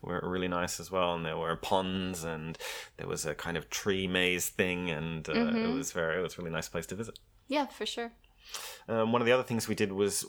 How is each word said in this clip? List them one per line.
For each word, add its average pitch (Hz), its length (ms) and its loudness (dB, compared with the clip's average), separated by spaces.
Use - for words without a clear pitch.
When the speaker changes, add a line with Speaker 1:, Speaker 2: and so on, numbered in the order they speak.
Speaker 1:
were 87 220 -2
really 90 240 0
nice 87 320 0
as 85 100 -10
well. 90 240 2
And 82 120 -2
there 80 120 -2
were 82 200 0
ponds, 92 640 0
and 80 340 -6
there - 100 -8
was - 180 -4
a 73 100 -2
kind 85 220 -4
of 78 120 -6
tree 95 380 0
maze 90 420 4
thing, 90 400 0
and, 80 400 -4
uh, 78 40 0
Speaker 2:
Mm-hmm. 233 240 2
Speaker 1:
it 226 180 0
was 135 160 -4
very, 82 280 0
it - 40 0
was 90 140 -4
a 90 40 -8
really 82 100 -4
nice 80 180 -2
place 85 180 -4
to 92 80 -6
visit. 113 240 -10
Speaker 2:
Yeah, 285 200 0
for - 180 -8
sure. 233 280 -6
Speaker 1:
Um, 113 240 4
one 120 100 6
of 117 60 4
the 117 60 8
other 127 100 6
things 117 240 0
we 107 80 2
did 101 160 2
was 98 380 2